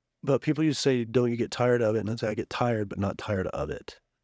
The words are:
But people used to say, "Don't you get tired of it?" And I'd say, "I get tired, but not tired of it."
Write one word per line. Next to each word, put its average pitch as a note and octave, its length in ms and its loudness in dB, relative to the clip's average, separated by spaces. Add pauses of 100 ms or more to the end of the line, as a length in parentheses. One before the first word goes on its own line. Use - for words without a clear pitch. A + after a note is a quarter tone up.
(220)
But C3 200 2
people D3+ 220 0
used D3 140 2
to - 40 -4
say, B2+ 240 2
"Don't B2 240 2
you A#2+ 60 0
get A2+ 140 -2
tired B2 320 2
of A2 140 2
it?" G#2+ 40 2
And G2+ 100 -2
I'd A#2 100 -4
say, A2+ 80 -2
"I G#2+ 60 -2
get - 160 -6
tired, A2 400 0
but - 80 -6
not G2 180 -2
tired F#2+ 320 -4
of - 220 -4
it." - 300 -12 (240)